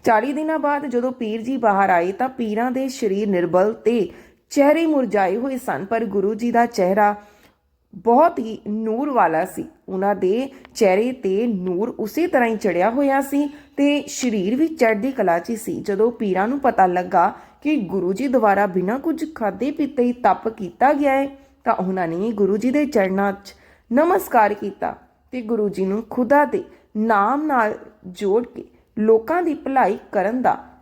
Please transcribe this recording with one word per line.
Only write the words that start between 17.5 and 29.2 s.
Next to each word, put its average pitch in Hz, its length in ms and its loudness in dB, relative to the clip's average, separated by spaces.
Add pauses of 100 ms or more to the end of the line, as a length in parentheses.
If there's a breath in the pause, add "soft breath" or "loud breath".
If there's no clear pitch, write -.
ਕਿ 294 140 0
ਗੁਰੂ 185 360 -2
ਜੀ 247 160 -2
ਦੁਆਰਾ 208 380 4
ਬਿਨਾਂ 190 320 -2
ਕੁਝ 311 260 -4 (100)
ਖਾਧੇ 214 360 -4
ਪੀਤੇ 277 320 -2
ਹੀ 247 100 2
ਤਪ 226 360 0
ਕੀਤਾ 220 440 0
ਗਿਆ 277 200 2
ਹੈ, 277 140 2 (380 loud breath)
ਤਾਂ 233 100 0
ਉਹਨਾਂ 185 340 -2
ਨੇ 185 240 -4
ਗੁਰੂ 202 240 2
ਜੀ 240 140 0
ਦੇ 294 160 0
ਚਰਨਾਂ 196 460 0
'ਚ - 220 -14 (360 soft breath)
ਨਮਸਕਾਰ 262 640 2
ਕੀਤਾ - 400 -8 (380)
ਤੇ 254 100 -8
ਗੁਰੂ 214 260 -2
ਜੀ 185 180 -4
ਨੂੰ 202 240 -2
ਖੁਦਾ 277 340 2
ਦੇ 240 200 -4 (320 loud breath)
ਨਾਮ 226 500 0
ਨਾਲ 233 280 0 (320)
ਜੋੜ 202 400 -2
ਕੇ - 180 -16 (320 soft breath)
ਲੋਕਾਂ 226 460 2